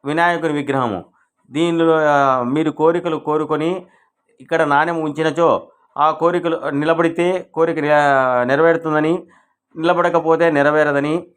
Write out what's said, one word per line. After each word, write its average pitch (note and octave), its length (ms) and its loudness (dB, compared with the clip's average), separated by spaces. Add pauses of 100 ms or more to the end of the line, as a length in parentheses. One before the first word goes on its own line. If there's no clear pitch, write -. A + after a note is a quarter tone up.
వినాయకుని D#3+ 500 -2
విగ్రహము. C3+ 460 -2 (520)
దీనిలో, E3 540 0
ఆ, C#3 380 2
మీరు D3 280 -2
కోరికలు E3 460 -2
కోరుకొని D3+ 540 -4 (680)
ఇక్కడ D#3+ 220 -2
నాణెం D#3 400 2
ఉంచినచో D#3 480 0 (480)
ఆ D3+ 140 2
కోరికలు E3 580 -2
నిలబడితే E3 840 -2
కోరిక D#3+ 260 0
నె-, C#3 680 2
నెరవేరుతుందని, D#3 680 0 (600)
నిలబడకపోతే E3+ 760 2
నెరవేరదని D3 840 0